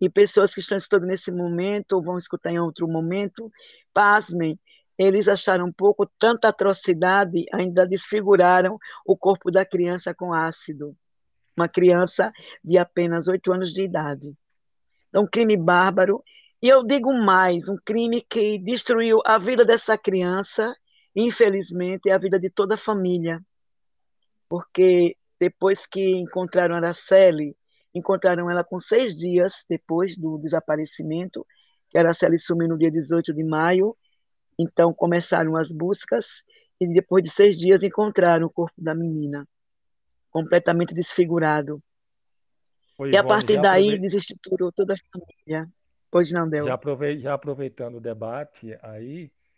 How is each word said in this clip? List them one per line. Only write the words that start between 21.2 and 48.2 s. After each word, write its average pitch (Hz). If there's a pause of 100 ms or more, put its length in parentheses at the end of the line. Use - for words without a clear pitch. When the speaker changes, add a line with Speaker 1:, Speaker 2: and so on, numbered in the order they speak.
Speaker 1:
e 196
a 190
vida 190
de 185
toda 196
a 214
família. 180 (1120)
Porque 180 (240)
depois 196
que 190
encontraram 175
Araceli, 170 (380)
encontraram 180
ela 175
com 165
seis 220
dias 175
depois 170
do 156
desaparecimento, 156 (460)
que 165
Araceli 165
sumiu 170
no 165
dia 160
dezoito 160
de 151
maio, 170 (640)
então 170
começaram 170
as 160
buscas, 185 (560)
e 175
depois 185
de 160
seis 202
dias 180
encontraram 180
o -
corpo -
da 160
menina. 151 (840)
Completamente 170
desfigurado. 160 (1160)
Speaker 2:
Ô, 139
Speaker 1:
E 139
a 196
Speaker 2:
Ivone, 202
Speaker 1:
partir 214
Speaker 2:
já 196
Speaker 1:
daí 190
Speaker 2:
aprove-, 208
Speaker 1:
desestruturou 185
toda 190
a 190
família. 160 (420)
Pois 175
não, 170
Del? 147
Speaker 2:
já 127
aprove-, 147
já 135
aproveitando 131
o 120
debate 113